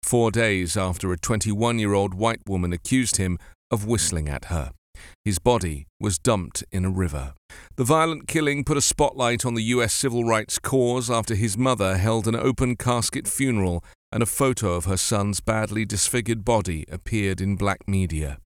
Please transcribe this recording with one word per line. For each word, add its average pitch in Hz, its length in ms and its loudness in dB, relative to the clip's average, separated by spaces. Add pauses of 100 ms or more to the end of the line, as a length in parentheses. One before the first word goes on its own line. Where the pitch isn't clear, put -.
four 117 300 2
days 101 440 2
after 92 380 0
a 85 60 -4
twenty-one-year-old 104 960 0
white 110 320 0
woman 90 260 -2
accused 123 440 0
him 90 200 0 (320)
of 104 160 -2
whistling 95 420 -2
at 71 180 -6
her. 73 260 -4 (520)
His 95 160 -2
body 90 480 0 (100)
was 104 220 -2
dumped 104 420 0 (120)
in 92 100 0
a 95 60 0
river. 73 460 -4 (420)
The 127 80 0
violent 160 420 2
killing 143 380 0
put 151 100 2
a 139 60 2
spotlight 123 640 0
on 123 80 -2
the 113 100 -2 (120)
U 123 60 4
S 113 120 2
civil 120 320 0
rights 110 340 0
cause 123 500 0
after 117 260 0
his 101 220 0
mother 107 380 2
held 110 320 2
an 113 80 2
open 123 400 0
casket 123 540 -2
funeral 98 520 0 (300)
and 110 100 0
a 117 40 4
photo 117 480 0
of 87 120 -2
her 95 120 0
son's 101 420 0
badly 110 460 -2
disfigured 107 580 -2
body 92 480 0
appeared 95 480 -2
in 98 160 0
black 98 320 -2
media. 80 580 -2